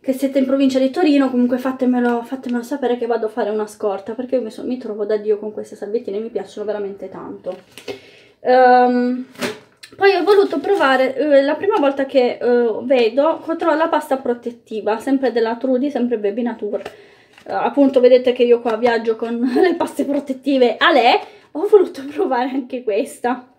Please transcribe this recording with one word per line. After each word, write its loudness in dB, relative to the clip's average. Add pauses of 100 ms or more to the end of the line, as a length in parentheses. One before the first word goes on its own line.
che -2
siete 0
in 2
provincia 2
di 2
Torino, 2
comunque 0
fatemelo, 0
fatemelo -8
sapere -2
che -6
vado -2
a -4
fare -4
una -4
scorta, -6
perché -6
io 0
mi -8
so-, -12
mi -6
trovo -8
da -2
Dio -2
con -10
queste -14
salviettine, -6
mi -6
piacciono -10
veramente -8
tanto. -12 (840)
Ehm, 4 (680)
poi 4
ho 0
voluto 4
provare, 2
eh, 4
la 0
prima 0
volta 0
che, 0
eh, 2 (140)
vedo, 2
controllo -2
la 0
pasta -2
protettiva, -6
sempre 0
della 0
Trudy, -2
sempre -2
Baby -4
Nature. -6 (640)
Eh, -12
appunto 2
vedete 6
che 2
io 4
qua -2
viaggio 0
con -6
<laughs> -2
le 4
paste -4
protettive 0
a 4
lei, 4 (320)
ho -6
voluto 4
provare -2
anche -6
questa -4 (120)